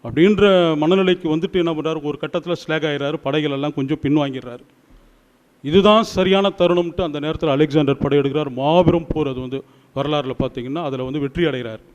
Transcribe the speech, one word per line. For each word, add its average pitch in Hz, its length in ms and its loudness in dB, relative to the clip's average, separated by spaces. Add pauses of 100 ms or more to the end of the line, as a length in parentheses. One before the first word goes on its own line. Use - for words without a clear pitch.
அப்படின்ற 175 760 4
மனநிலைக்கு 180 580 2
வந்துட்டு 160 160 -4
என்ன 170 220 0
பண்றாரு, 156 280 -4
ஒரு 147 200 -6
கட்டத்துல 160 300 -6
ஸ்லாக் 160 300 -4
ஆயிடுறாரு, 147 320 -2
படைகள் 151 380 -2
எல்லாம் 143 220 -4
கொஞ்சம் 139 280 -2
பின்வாங்கிடுறாரு. 131 580 -2 (1040)
இதுதான் 196 400 4
சரியான 190 540 2
தருணம்ட்டு 175 440 0
அந்த 151 180 -4
நேரத்துல 156 300 -4
அலெக்சாண்டர் 139 480 2
படையெடுக்கிறார். 143 520 2
மாபெரும் 165 580 2
போர் 151 200 -2
அது 131 120 -6
வந்து 127 240 -8 (320)
வரலாறுல 139 440 -2
பார்த்தீங்கன்னா, 131 440 -6
அதுல 135 200 -6
வந்து 135 160 -6
வெற்றி 143 260 -2
அடைகிறார். 123 340 -6 (160)